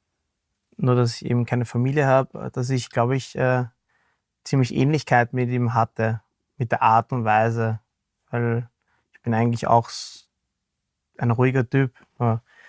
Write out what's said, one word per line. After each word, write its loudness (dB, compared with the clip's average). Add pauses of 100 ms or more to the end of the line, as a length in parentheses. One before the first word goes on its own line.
(760)
nur 2
dass 0
ich -4
eben 0
keine -2
Familie -2
hab, 0
dass -6
ich, -4
glaub 0
ich, -6
äh, 0 (760)
ziemlich 0
Ähnlichkeit 2
mit -2
ihm -2
hatte, -2 (360)
mit -6
der -2
Art 4
und -2
Weise, 0 (520)
weil -4 (440)
ich -20
bin -2
eigentlich 0
auch 4
s-, -14 (880)
ein -2
ruhiger 2
Typ, 0 (240)
aber 0 (260)